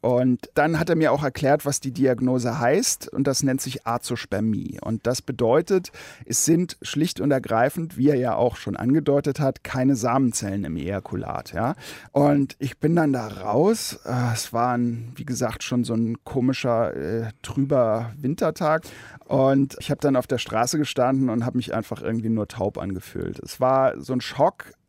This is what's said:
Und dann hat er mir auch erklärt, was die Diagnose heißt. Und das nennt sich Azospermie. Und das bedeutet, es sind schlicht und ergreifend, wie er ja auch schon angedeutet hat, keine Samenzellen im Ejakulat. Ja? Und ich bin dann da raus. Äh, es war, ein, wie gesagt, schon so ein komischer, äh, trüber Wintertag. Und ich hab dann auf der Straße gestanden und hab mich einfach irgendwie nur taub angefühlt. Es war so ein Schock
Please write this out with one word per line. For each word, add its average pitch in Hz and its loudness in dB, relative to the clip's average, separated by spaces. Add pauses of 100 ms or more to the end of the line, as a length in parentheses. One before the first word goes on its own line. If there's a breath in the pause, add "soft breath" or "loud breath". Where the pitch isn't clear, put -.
Und 123 2
dann 156 2
hat 165 -2
er 165 4
mir 156 4
auch 143 0
erklärt, 143 2
was 143 -2
die 135 -6
Diagnose 127 2
heißt. 147 0
Und - -2
das 135 0
nennt 135 0
sich - -8
Azospermie. 110 -4
Und - -4
das 123 0
bedeutet, 143 2 (320 loud breath)
es - 0
sind 170 2
schlicht - -2
und 139 2
ergreifend, 131 0
wie 135 4
er 147 4
ja 123 0
auch 120 2
schon 98 -6
angedeutet 143 2
hat, 135 0
keine 131 2
Samenzellen 113 0
im 80 -4
Ejakulat. 95 -6
Ja? 117 -2 (380 loud breath)
Und 143 2
ich - -6
bin 160 2
dann 151 4
da 120 -2
raus. 107 0
Äh, 123 0
es - -6
war, 123 2
ein, 117 -2
wie - -10
gesagt, 120 -4
schon 123 0
so 120 -4
ein 113 -2
komischer, 123 0
äh, 110 -4 (140)
trüber 117 0
Wintertag. 156 0 (420 loud breath)
Und 135 4
ich - -8
hab 143 0
dann 139 4
auf 123 2
der 127 -2
Straße 117 0
gestanden 135 2
und 117 0
hab 123 -4
mich 120 -2
einfach 110 -4
irgendwie 113 -2
nur 110 0
taub - -4
angefühlt. - -6
Es - -12
war 131 2
so 127 -4
ein 123 0
Schock - 0 (160)